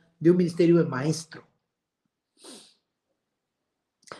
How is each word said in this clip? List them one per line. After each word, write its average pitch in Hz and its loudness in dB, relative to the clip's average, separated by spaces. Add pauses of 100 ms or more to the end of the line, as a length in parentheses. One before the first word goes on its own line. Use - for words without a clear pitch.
(200)
de 160 4
un 180 4
ministerio 170 2
de 165 2
maestro, 135 -8 (2750)